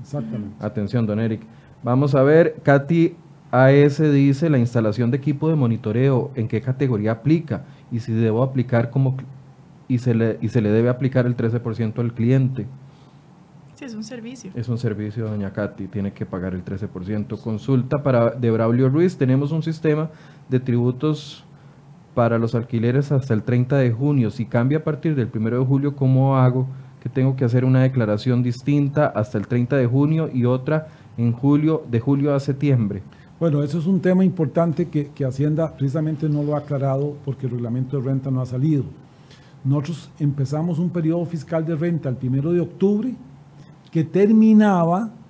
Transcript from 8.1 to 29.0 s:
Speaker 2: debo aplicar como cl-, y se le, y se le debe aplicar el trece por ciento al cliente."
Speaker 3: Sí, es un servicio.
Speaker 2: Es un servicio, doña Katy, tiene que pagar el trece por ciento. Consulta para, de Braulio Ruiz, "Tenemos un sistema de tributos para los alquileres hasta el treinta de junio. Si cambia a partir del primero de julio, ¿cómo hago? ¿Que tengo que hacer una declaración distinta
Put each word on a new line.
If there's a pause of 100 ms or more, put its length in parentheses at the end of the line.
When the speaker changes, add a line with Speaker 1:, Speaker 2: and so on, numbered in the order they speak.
Speaker 2:
debo
aplicar
como
cl-, (640)
y
se
le,
y
se
le
debe
aplicar
el
trece
por
ciento
al
cliente." (1080)
Speaker 3:
Sí,
es
un
servicio.
Speaker 2:
Es
un
servicio,
doña
Katy,
tiene
que
pagar
el
trece
por
ciento.
Consulta
para,
de
Braulio
Ruiz,
"Tenemos
un
sistema (400)
de
tributos (720)
para
los
alquileres
hasta
el
treinta
de
junio.
Si
cambia
a
partir
del
primero
de
julio,
¿cómo
hago? (360)
¿Que
tengo
que
hacer
una
declaración
distinta